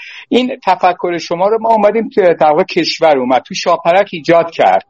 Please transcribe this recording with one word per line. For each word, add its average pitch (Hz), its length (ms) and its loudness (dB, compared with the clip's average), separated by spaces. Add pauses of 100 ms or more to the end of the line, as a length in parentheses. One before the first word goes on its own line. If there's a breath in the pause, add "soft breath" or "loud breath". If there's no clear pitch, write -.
(300 loud breath)
این 247 360 -2
تفکر 180 520 -2
شما 175 300 -4
رو 220 140 0
ما 226 80 -4
اومدیم 214 400 0
که - 120 -2
در 170 260 2
واقع 156 160 2
کشور 160 540 0
اومد 123 240 0
تو - 120 -16
شاپرک 180 580 0
ایجاد 165 400 0
کرد، 98 380 2